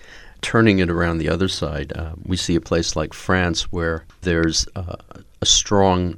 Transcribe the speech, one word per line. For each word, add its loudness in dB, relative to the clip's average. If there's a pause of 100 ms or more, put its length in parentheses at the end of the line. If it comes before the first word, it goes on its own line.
(400)
Turning 4
it 2
around 0
the 0
other 0
side, -6
uh, -8 (120)
we -2
see -2
a 2
place -2
like -4
France -2
where -4 (180)
there's, 0 (100)
uh, -8 (460)
a 0
strong, 2